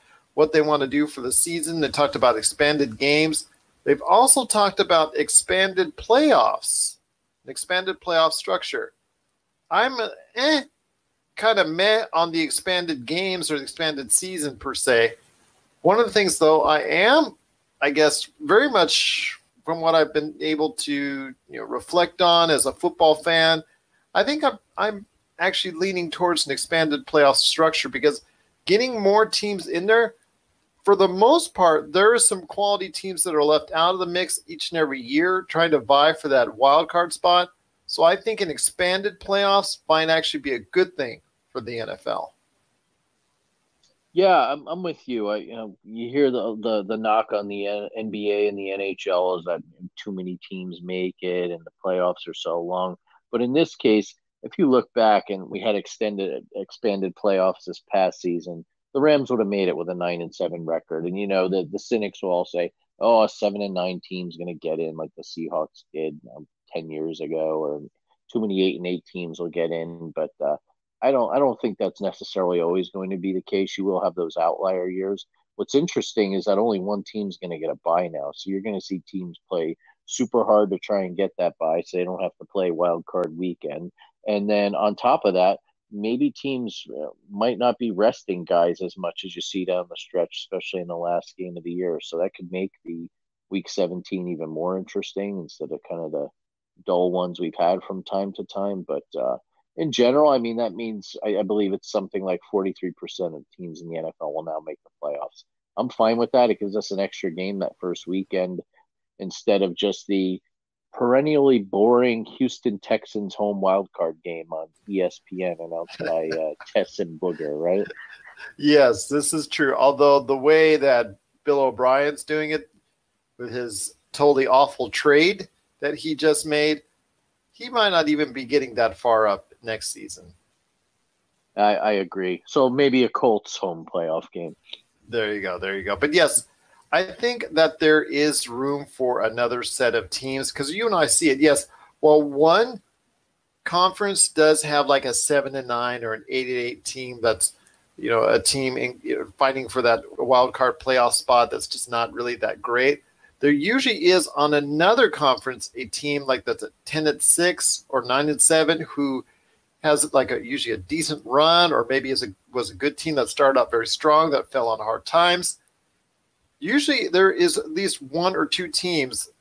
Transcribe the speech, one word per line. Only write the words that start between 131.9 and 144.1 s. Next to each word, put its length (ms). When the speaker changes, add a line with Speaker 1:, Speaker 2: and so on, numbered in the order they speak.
Speaker 2:
agree. 520
So 240
maybe 340
a 60
Colts 480
home 340
playoff 400
game. 240
Speaker 1:
There 240
you 80
go. 160
There 200
you 60
go. 120
But 180
yes, 320
I 120
think 480
that 280
there 240
is 440
room 380
for 380
another 400
set 320
of 140
teams, 420
'cause 200
you 140
and 100
I 120
see 240
it. 80
Yes, 280
while 220
one 600
conference 640